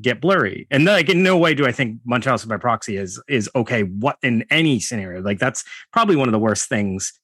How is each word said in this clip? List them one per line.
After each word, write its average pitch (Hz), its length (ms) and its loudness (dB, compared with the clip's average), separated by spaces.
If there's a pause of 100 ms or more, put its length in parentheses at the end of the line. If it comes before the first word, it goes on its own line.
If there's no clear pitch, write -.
get 120 180 0
blurry. 147 500 0
And, 143 140 4
like, 180 240 2
in 180 140 4
no 185 160 4
way 165 160 4
do 139 120 2
I 123 60 2
think 113 320 -4
Munchausen 123 440 0
by 110 100 -4
proxy 113 400 -4
is, 98 280 -8
is 117 280 0
okay. 117 300 0
What 101 380 -4
in 117 280 0
any 151 300 2
scenario, 92 420 -8
like, 101 160 -2
that's - 260 -2 (260)
probably 208 260 4
one 135 120 2
of 113 40 2
the 110 60 4
worst 107 300 0
things 98 560 -4